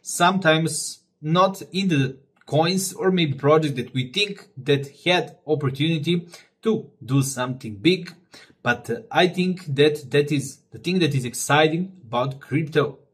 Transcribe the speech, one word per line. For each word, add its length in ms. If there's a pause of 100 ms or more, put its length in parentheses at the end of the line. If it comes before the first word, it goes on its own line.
sometimes 1000 (180)
not 480
in 160
the 300 (300)
coins 460
or 200
maybe 220
project 420
that 180
we 160
think 460
that 320 (160)
had 320 (100)
opportunity 800 (360)
to 280 (140)
do 180
something 540
big. 360 (480)
But, 300
uh, 180
I 200
think 380 (100)
that 340
that 220
is 300 (100)
the 60
thing 200
that 160
is 100
exciting 680 (100)
about 380
crypto. 580 (160)